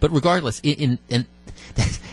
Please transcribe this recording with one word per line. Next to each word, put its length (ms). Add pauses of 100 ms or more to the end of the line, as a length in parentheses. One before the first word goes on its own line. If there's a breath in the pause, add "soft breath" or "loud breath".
But 120
regardless, 480
in, 140
in, 240 (100)
in, 180 (240)
<laughs> 240
that, 240 (140 loud breath)